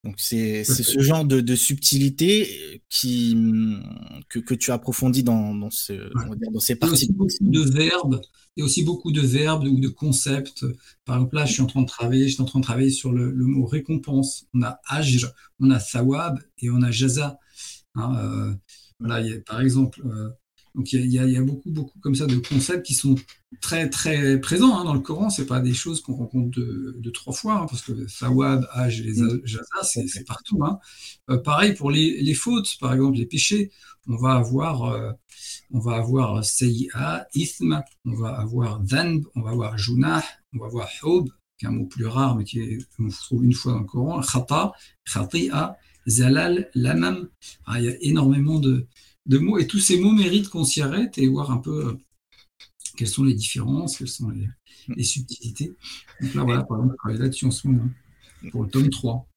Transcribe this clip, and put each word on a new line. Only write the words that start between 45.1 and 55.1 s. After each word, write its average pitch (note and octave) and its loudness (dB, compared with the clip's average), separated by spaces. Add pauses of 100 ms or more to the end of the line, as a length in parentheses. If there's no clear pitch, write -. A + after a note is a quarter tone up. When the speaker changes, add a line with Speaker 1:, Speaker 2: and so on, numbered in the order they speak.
Speaker 2:
khati'a, E3 -2 (300)
zalal, D3 4
lamam. E3+ 0 (380)
Ah, A#2+ -4
il A#2+ 2
y A#2+ 0
a B2 -4
énormément C#3+ 4
de, C3 2 (400)
de C3+ 6
mots, F#3 4
et E3 2
tous G3+ 0
ces F#3 4
mots G3+ 6
méritent G3+ 4
qu'on E3 -2
s'y C#3+ 0
arrête E3 -2
et C3+ 4
voir C#3 0
un B2 0
peu, D3 -4
euh, A#2 -4 (1040)
quelles A2 -2
sont - 0
les C3 4
différences, B2 -4
quelles B2+ -8
sont A2 -8
les, G#2 -6 (400)
les B2 -4
subtilités. B2+ -6 (480)